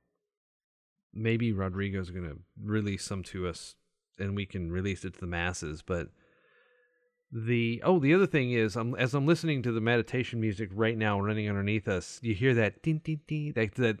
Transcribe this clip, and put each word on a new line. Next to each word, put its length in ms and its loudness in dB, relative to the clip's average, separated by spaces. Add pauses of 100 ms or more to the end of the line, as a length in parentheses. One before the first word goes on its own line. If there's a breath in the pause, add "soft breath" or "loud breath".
(1120)
maybe 380 0
Rodrigo's 600 -2
gonna 240 -8 (280)
release 400 -2
some 200 -6
to 240 -6
us 280 -10 (440)
and 180 -4
we 80 -4
can 260 -6
release 320 -4
it 120 -8
to 40 -20
the 80 -8
masses, 580 -4
but 220 -4 (1200 soft breath)
the, 540 0
oh, 160 6
the 140 6
other 120 6
thing 280 2
is, 240 2
I'm, 180 -2
as 180 0
I'm 120 2
listening 380 2
to 100 0
the 80 0
meditation 580 0
music 340 0
right 240 2
now 220 2
running 300 0
underneath 380 0
us, 360 -2
you 100 0
hear 200 2
that 300 2
ding, 200 0
ding, 240 -4
ding, 260 -4
that, 220 0
that 240 2